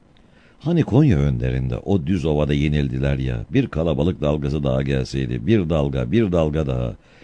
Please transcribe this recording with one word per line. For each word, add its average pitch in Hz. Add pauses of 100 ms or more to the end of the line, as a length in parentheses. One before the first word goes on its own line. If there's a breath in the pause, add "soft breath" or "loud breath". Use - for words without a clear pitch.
(600 soft breath)
"Hani 165
Konya 127
önlerinde 64
o 82
düz 85
ovada 73
yenildiler 69
ya, 64
bir 120
kalabalık 78
dalgası 73
daha 67
gelseydi, 65
bir 95
dalga, 69
bir 107
dalga 78
daha. 62 (280 loud breath)